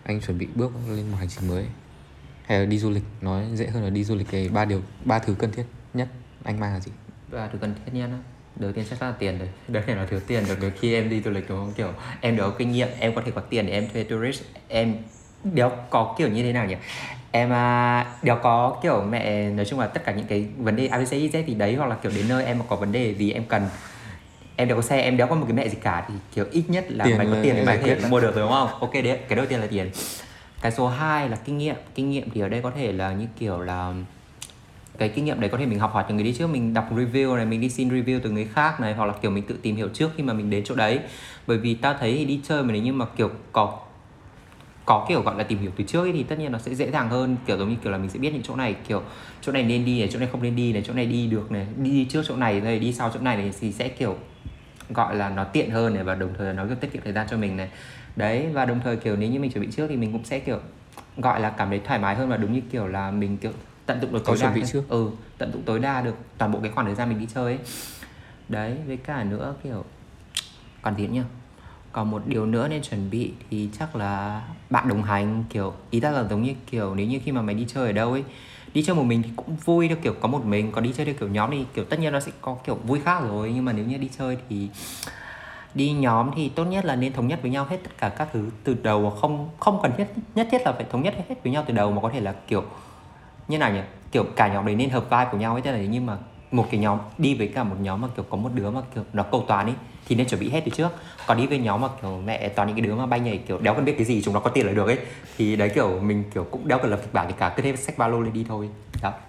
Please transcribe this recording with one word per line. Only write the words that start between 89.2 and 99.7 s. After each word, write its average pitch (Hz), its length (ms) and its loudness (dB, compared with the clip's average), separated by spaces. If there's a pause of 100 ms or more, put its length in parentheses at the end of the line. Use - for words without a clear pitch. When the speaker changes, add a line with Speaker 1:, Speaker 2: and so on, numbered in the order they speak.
Speaker 2:
không 202 240 4
cần 139 140 4
thiết, 202 80 2 (300)
nhất 226 160 2
thiết 247 140 4
là 151 60 4
phải 113 200 -2
thống 123 120 0
nhất 151 120 2 (140)
hết 254 140 -4
với 127 100 2
nhau 151 140 2
từ 117 60 0
đầu, 104 180 4
mà 104 100 2
có 117 80 0
thể 127 120 -2
là 98 140 -2 (120)
kiểu - 160 2 (840)
như 151 100 0
nào 127 160 4
nhỉ, 98 80 0 (300)
kiểu 113 120 6 (120)
cả 104 180 6
nhóm 101 120 0
đấy 104 100 2
nên 131 140 2
hợp 123 140 0
vibe 123 280 4
của 104 60 -2
nhau 113 160 0
ấy. 123 80 0
Tức 135 100 -2
là 120 60 0
nếu 98 120 -2
như 123 120 0
mà 113 160 -4 (340)
một 117 200 4
cái 110 80 2
nhóm 104 200 2 (180)
đi 143 180 4
với 110 120 0
cả 127 160 -2
một 95 180 -2
nhóm 98 200 0
mà 127 140 -2
kiểu 95 140 -6
có 104 80 -2
một 113 160 -2
đứa 104 160 0
mà 127 120 -2 (140)
kiểu 107 80 -4 (100)
nó 104 100 2
cầu - 240 2
toàn 101 180 4
ấy 120 100 0 (320)